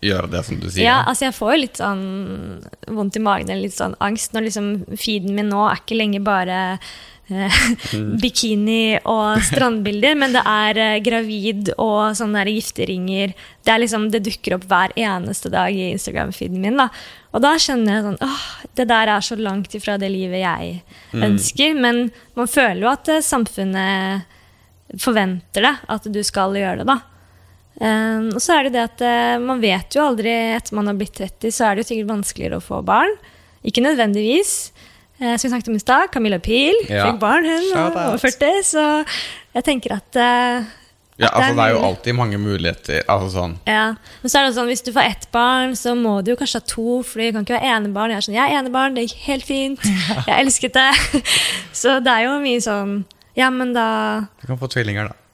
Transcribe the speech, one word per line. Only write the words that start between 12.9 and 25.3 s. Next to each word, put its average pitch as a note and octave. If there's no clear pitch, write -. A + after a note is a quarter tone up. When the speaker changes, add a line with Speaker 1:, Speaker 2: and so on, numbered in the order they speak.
Speaker 2:
Det A3
er A3
liksom, A3
det G#3+
dukker F#3+
opp F#3
hver F#3
eneste G3+
dag F#3
i F#3
Instagram-feeden F#3
min G#3+
da. B3+
Og A#3
da D4
skjønner B3
jeg G#3+
sånn, G3+
"Åh, -
det B3+
der A3
er G#3
så -
langt G3+
ifra G#3
det G3
livet F#3
jeg F3
Speaker 1:
Mm. A#2
Speaker 2:
ønsker", D4+
men A#3+
man A#3+
føler A3
jo G#3+
at, C#4
eh, D#4
samfunnet F#3+
forventer G3